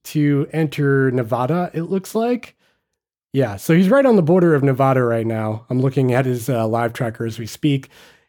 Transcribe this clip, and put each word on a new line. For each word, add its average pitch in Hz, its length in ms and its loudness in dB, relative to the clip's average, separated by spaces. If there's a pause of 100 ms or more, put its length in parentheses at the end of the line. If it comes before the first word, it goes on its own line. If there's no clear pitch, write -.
to 147 480 0
enter 139 600 0
Nevada, 127 640 -2
it 160 100 -6
looks 185 300 -6
like. 233 420 -4 (760)
Yeah, 117 260 0
so 160 180 0
he's 185 140 4
right 269 180 4
on 240 80 4
the 185 80 4
border 170 320 4
of 135 80 2
Nevada 135 400 2
right 117 240 0
now. 110 420 -4
I'm 123 100 -2
looking 131 340 0
at 123 120 2
his, 123 240 -4
uh, 113 180 -2
live 117 260 -2
tracker 117 340 -6
as 113 100 -8
we 117 80 -10
speak, 139 440 -2 (400)